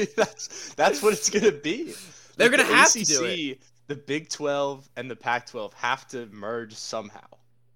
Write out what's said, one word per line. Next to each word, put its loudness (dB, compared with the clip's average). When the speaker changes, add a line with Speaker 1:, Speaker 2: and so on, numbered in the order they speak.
Speaker 1:
That's, -4
that's 2
what 4
it's -2
gonna 4
be. -4
Speaker 2:
They're 6
Speaker 1:
Like, 4
Speaker 2:
gonna 4
Speaker 1:
the 2
Speaker 2:
have 8
to -2
do 2
it. -2
Speaker 1:
A -2
C -6
C, -16
the -8
Big -6
twelve, -4
and -10
the -10
Pac-twelve -4
have -2
to -10
merge -8
somehow. -10